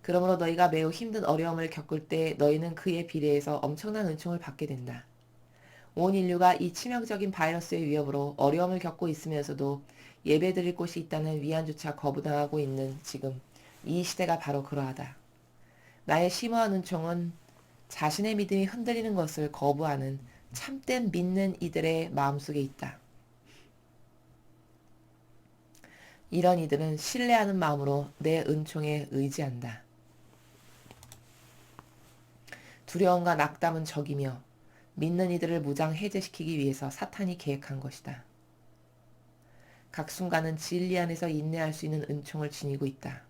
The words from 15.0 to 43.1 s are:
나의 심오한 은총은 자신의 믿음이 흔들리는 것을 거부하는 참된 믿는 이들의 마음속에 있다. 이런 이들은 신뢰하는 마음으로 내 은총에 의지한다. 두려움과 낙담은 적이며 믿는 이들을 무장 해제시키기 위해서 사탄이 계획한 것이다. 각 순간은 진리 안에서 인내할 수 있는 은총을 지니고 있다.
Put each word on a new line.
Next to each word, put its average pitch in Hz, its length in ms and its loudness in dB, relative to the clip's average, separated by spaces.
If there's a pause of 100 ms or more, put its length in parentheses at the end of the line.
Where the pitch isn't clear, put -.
나의 175 240 4
심오한 226 420 2
은총은 170 640 -2 (540)
자신의 202 480 0
믿음이 196 280 2
흔들리는 226 500 -2
것을 156 380 0
거부하는 139 680 0 (340)
참된 254 580 -2
믿는 185 500 0
이들의 160 520 0
마음속에 139 460 0
있다. 135 400 -6 (3250)
이런 175 280 6
이들은 156 380 0
신뢰하는 220 640 2
마음으로 143 580 2
내 160 240 2
은총에 151 680 -2
의지한다. 131 720 -4 (3000)
두려움과 175 480 4
낙담은 160 500 0
적이며 139 560 -4 (540)
믿는 175 360 2
이들을 170 320 0
무장 156 320 0
해제시키기 175 640 -4
위해서 135 320 0
사탄이 180 480 -6
계획한 139 420 -6
것이다. 131 440 -12 (1700)
각 151 200 -6
순간은 160 480 0
진리 180 400 0
안에서 170 300 0
인내할 156 440 -2
수 156 140 -8
있는 156 240 -2
은총을 147 400 -4
지니고 139 340 -4
있다. 131 460 -6